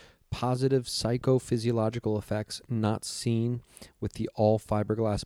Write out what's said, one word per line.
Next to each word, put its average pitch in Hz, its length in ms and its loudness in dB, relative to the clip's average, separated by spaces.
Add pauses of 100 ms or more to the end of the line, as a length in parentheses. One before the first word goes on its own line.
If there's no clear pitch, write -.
(320)
positive 127 540 0
psychophysiological 117 1300 0
effects 107 500 -6
not 110 380 0
seen 120 560 -2 (400)
with 104 120 -4
the 110 220 -4
all 107 240 6
fiberglass 104 680 0